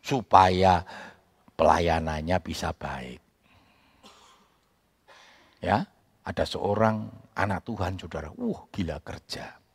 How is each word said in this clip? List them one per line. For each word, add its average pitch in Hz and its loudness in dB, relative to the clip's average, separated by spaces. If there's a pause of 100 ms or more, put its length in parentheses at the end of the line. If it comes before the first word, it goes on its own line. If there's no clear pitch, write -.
Supaya 95 6 (720)
pelayanannya 80 2
bisa - -6
baik. 67 -10 (2500)
Ya, 101 2 (400)
ada 92 -4
seorang 107 0 (240)
anak 98 -4
Tuhan, 95 -6
Saudara. 82 -12
Wah, - -6
gila 80 -6
kerja. - -14 (160)